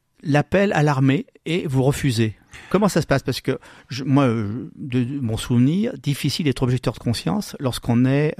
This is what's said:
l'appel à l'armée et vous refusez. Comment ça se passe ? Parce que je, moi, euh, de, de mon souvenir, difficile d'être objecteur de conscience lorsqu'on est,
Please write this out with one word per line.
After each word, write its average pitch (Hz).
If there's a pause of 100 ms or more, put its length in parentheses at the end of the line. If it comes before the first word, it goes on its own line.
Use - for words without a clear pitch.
(280)
l'appel 185
à 151
l'armée 135 (180)
et 165
vous 131
refusez. 117 (360)
Comment 202
ça 165
se -
passe ? 139
Parce -
que 131 (300)
je, 127
moi, 139
euh, 117
de, 127
de 143
mon 110
souvenir, 151
difficile 143
d'être 135
objecteur 123
de -
conscience -
lorsqu'on 123
est, 143